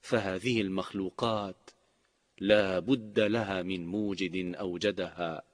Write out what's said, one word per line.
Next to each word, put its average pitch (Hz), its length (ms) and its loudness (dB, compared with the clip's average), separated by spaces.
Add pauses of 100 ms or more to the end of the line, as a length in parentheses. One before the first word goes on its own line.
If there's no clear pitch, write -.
فهذه 110 600 0
المخلوقات 98 1080 -2 (680)
لا 98 400 4
بد 107 420 0
لها 101 420 2
من 90 240 -4
موجد 92 680 -2
أوجدها 90 880 -2 (120)